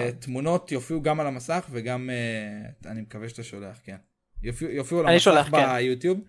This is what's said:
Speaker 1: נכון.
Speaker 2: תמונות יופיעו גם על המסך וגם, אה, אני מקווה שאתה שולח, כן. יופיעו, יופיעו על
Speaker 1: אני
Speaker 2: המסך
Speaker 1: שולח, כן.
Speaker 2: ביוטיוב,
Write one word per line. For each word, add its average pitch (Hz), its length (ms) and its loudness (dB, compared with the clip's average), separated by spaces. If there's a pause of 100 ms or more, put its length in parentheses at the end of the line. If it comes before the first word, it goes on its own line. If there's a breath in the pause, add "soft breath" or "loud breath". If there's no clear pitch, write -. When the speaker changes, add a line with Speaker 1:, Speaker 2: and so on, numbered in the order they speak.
Speaker 1:
נכון. 123 120 -8
Speaker 2:
תמונות 147 520 -2
יופיעו 147 300 -4
גם 151 180 0
על 147 80 0
המסך 139 440 -4
וגם, 127 380 -6
אה, 110 800 -6
אני 113 100 -8
מקווה 110 280 -12
שאתה 117 140 -12
שולח, 101 400 -14
כן. 95 120 -16 (460)
יופיעו, 120 300 -4
יופיעו 143 280 -2
על 165 60 4
Speaker 1:
אני 170 100 6
Speaker 2:
המסך 170 80 6
Speaker 1:
שולח, 147 280 6
כן. 135 240 6
Speaker 2:
ביוטיוב, 127 540 2